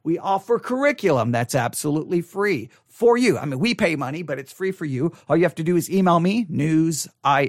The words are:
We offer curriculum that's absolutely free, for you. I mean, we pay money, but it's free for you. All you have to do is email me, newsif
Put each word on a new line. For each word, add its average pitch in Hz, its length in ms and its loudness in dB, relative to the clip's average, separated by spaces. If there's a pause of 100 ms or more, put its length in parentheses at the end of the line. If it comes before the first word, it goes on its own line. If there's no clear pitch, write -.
We 165 140 -2
offer 196 420 -2
curriculum 208 720 0
that's 120 240 -2
absolutely 147 640 -2
free, 190 480 -4 (260)
for 233 220 4
you. 226 200 4
I - 60 -6
mean, 135 160 -6
we 233 160 0
pay 170 220 0
money, 143 260 -6
but 165 160 -8
it's 135 140 -16
free 185 180 -4
for 185 140 -8
you. 143 260 -2 (160)
All 147 80 2
you 165 80 4
have 170 120 0
to 160 80 -8
do 175 120 2
is 165 160 -2
email 180 260 4
me, 196 280 0
newsif 156 640 0 (400)